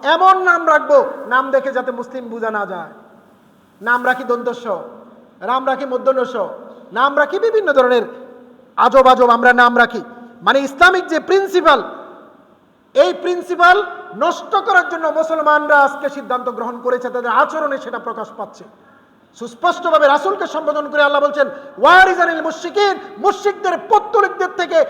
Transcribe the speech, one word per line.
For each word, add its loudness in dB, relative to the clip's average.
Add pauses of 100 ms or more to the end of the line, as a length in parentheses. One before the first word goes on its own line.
এমন 4
নাম 2
রাখবো, 4 (220)
নাম -2
দেখে -2
যাতে -6
মুসলিম -12
বোঝা -8
না -6
যায়। -12 (920)
নাম -2
রাখি -2
দন্তস্ব, -6 (580)
নাম -2
রাখি -4
মূর্ধন্যস্ব, -2 (440)
নাম 0
রাখি 0
বিভিন্ন 0
ধরনের 4 (760)
আজব 6
আজব 6
আমরা 4
নাম 4
রাখি। 2 (400)
মানে 2
ইসলামিক 2
যে 0
প্রিন্সিপাল, 2 (1080)
এই 4
প্রিন্সিপাল 0 (340)
নষ্ট -4
করার 0
জন্য -4
মুসলমানরা 0
আজকে 0
সিদ্ধান্ত -8
গ্রহণ -10
করেছে, -4
তাদের -4
আচরণে -2
সেটা -10
প্রকাশ -10 (100)
পাচ্ছে। -14 (720)
সুস্পষ্টভাবে 0
রাসূলকে 0
সম্বোধন -6
করে 0
আল্লাহ 2
বলছেন, 0 (340)
"ওয়ারিজানিল 4
মুশরিকিন", -2 (200)
মুশরিকদের -2 (120)
পৌত্তলিকদের 0
থেকে 2